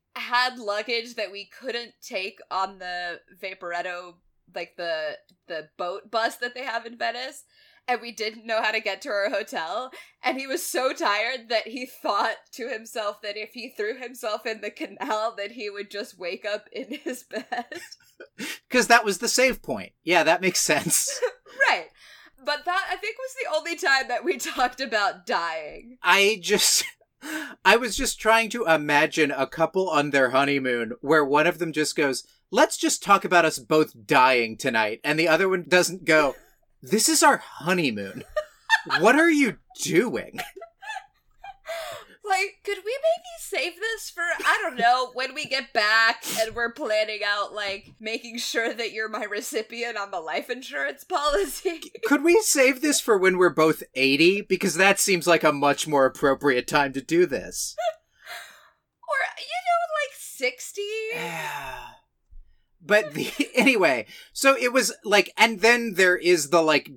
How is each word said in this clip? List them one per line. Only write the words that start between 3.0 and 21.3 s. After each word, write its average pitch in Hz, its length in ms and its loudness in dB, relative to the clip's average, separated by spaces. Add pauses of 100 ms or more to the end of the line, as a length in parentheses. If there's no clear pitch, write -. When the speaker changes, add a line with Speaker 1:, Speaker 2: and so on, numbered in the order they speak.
Speaker 1:
Vaporetto, 180 760 -8 (380)
like, 175 220 -10
the, 156 400 -4 (300)
the 156 320 -10
boat 190 320 -8
bus 226 260 -2
that 240 180 -8
they 254 100 -10
have 233 200 -6
in 233 140 -16
Venice, 240 460 -8 (440)
and 240 140 0
we 240 100 -12
didn't 220 320 -8
know 226 160 0
how 220 120 0
to 220 80 -2
get 196 200 -4
to - 80 -10
our 202 220 0
hotel, 214 600 -6 (320)
and 254 160 -2
he 269 80 -8
was 262 200 -4
so 262 260 -2
tired 226 560 -2
that 233 200 -2
he 240 180 -10
thought - 500 -2 (160)
to 254 160 -10
himself 220 540 -8
that 202 160 -10
if 214 160 -12
he 247 200 -14
threw 220 240 -6
himself 240 460 -8
in 220 160 -6
the 208 100 -8
canal, 220 640 -6
that 202 180 -8
he 220 180 -10
would 202 200 -12
just - 280 -10
wake 180 260 -8
up 214 280 -6
in 269 320 -10
his 254 180 -8
<laughs> - 80 -20
bed. 247 500 -10 (880)
Speaker 2:
'Cause 247 200 2
that 233 160 8
was 202 140 -2
the 233 100 -4
save 254 340 2
point. 104 300 -8 (120)
Yeah, 165 200 4
that 170 180 4
makes 180 180 0
sense. - 680 0
Speaker 1:
<laughs> - 40 -6 (400)